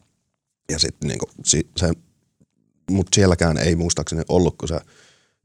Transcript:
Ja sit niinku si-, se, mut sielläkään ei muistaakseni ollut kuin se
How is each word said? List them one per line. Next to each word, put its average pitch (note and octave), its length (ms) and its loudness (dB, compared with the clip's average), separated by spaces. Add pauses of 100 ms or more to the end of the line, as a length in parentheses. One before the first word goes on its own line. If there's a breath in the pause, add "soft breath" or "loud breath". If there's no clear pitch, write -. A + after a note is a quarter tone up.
(720)
Ja D#2 80 -2
sit - 260 -4
niinku B1+ 220 -6 (180)
si-, - 320 0
se, F2 140 2 (1000)
mut F#2+ 240 0
sielläkään F2 440 4
ei E2 180 0
muistaakseni E2 520 -4
ollut F2+ 300 2
kuin - 100 -8
se D#2+ 120 -6 (640 soft breath)